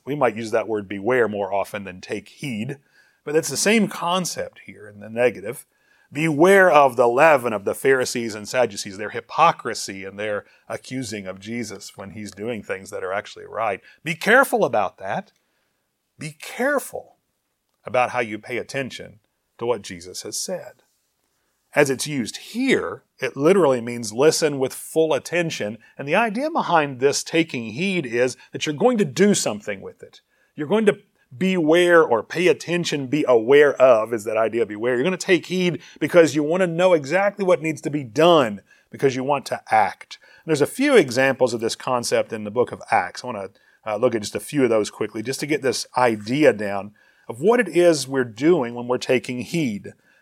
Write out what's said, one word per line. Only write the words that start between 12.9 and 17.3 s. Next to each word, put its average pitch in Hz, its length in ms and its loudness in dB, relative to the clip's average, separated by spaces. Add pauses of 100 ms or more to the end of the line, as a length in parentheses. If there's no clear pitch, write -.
that 98 120 -10
are 92 100 -6
actually 98 320 -8
right. 101 360 -4 (240)
Be 165 100 -6
careful 226 500 2
about 107 340 -2
that. 107 340 -10 (840)
Be 151 240 -14
careful - 760 -6 (680)